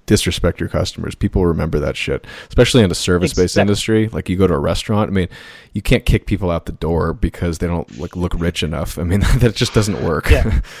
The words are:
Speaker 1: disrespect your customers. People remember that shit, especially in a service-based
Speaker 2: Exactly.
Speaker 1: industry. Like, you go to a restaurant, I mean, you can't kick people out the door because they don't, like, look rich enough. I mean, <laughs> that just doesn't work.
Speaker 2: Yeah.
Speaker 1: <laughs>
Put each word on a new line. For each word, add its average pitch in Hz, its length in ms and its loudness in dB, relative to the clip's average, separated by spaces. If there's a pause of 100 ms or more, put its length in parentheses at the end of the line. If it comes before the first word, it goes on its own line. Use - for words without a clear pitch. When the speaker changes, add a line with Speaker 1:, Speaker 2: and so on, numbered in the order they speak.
Speaker 1:
disrespect 90 540 0
your 85 100 -4
customers. - 460 -4
People 98 300 0
remember 80 340 0
that 71 180 -4
shit, - 280 -6 (220)
especially 123 360 4
in 87 80 2
a 82 40 -2
service-based 90 600 0
Speaker 2:
Exactly. 101 60 4
Speaker 1:
industry. 107 480 2
Like, 80 200 -8
you 90 80 0
go 95 100 4
to 87 60 2
a 71 60 0
restaurant, 98 500 0
I 95 40 -4
mean, 92 140 0 (460)
you 107 80 -4
can't - 240 2
kick - 200 2
people 98 240 -2
out 82 180 -2
the - 40 -10
door 82 420 -2
because 85 440 -2
they 87 100 -4
don't, 85 320 -6
like, 85 160 -8
look 87 200 -2
rich 85 280 -2
enough. 78 340 -6
I 82 60 -4
mean, 87 160 0
<laughs> - 180 4
that 117 180 4
just - 180 -2
doesn't 104 300 0
work. 78 260 0
Speaker 2:
Yeah. - 360 4
Speaker 1:
<laughs> - 160 -20